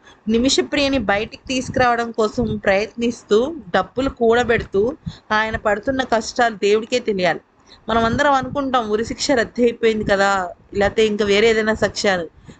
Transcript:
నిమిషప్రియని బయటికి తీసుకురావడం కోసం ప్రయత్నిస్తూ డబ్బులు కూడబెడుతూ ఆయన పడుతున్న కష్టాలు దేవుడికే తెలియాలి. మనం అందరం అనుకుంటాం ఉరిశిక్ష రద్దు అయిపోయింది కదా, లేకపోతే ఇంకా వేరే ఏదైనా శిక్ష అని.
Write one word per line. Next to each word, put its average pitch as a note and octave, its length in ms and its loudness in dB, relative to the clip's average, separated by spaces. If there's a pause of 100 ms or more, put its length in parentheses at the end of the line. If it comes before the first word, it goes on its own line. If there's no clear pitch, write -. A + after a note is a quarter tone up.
(280)
నిమిషప్రియని C#4 720 0
బయటికి G#3 500 -4
తీసుకురావడం B3 640 0
కోసం A3 460 -2
ప్రయత్నిస్తూ A3+ 960 0 (200)
డబ్బులు A#3+ 360 -2
కూడబెడుతూ A3+ 720 0 (500)
ఆయన A3 240 0
పడుతున్న A3 460 -2
కష్టాలు A#3 520 0
దేవుడికే G#3+ 440 0
తెలియాలి. F#3 420 -2 (480)
మనం A3+ 160 2
అందరం C#4 280 2
అనుకుంటాం C4 580 0
ఉరిశిక్ష A3+ 400 -2
రద్దు A#3+ 320 0
అయిపోయింది A3+ 420 2
కదా, G3 440 0 (260)
లేకపోతే G3+ 320 2
ఇంకా G#3 180 0
వేరే G#3 260 4
ఏదైనా A3 240 0
శిక్ష G#3+ 320 -2
అని. F3+ 200 0 (340)